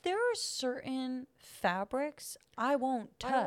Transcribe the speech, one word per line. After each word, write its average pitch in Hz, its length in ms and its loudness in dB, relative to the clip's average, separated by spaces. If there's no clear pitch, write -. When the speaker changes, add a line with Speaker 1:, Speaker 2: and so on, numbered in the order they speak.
Speaker 1:
there 370 140 2
are 480 180 4
certain 254 920 -4
fabrics 202 1000 -2
I 262 200 4
won't 254 340 0
Speaker 2:
I 254 240 4